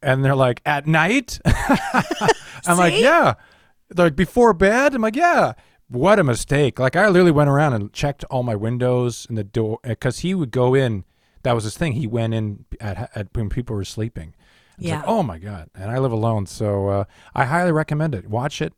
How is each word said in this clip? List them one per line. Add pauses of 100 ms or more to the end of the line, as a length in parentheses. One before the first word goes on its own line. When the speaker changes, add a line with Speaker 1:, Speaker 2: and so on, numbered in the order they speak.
Speaker 1:
And
they're
like,
"At
night?"
<laughs>
I'm
like,
Speaker 2:
See?
Speaker 1:
"Yeah." (560)
They're
like,
"Before
bed?"
I'm
like,
"Yeah." (340)
What
a
mistake.
Like,
I
literally
went
around
and
checked
all
my
windows
and
the
door, (220)
'cause
he
would
go
in. (400)
That
was
his
thing.
He
went
in (160)
at,
at,
when
people
were
sleeping. (480)
It's
Speaker 2:
Yeah.
Speaker 1:
like,
"Oh
my
God."
And
I
live
alone,
so,
uh, (300)
I
highly
recommend
it.
Watch
it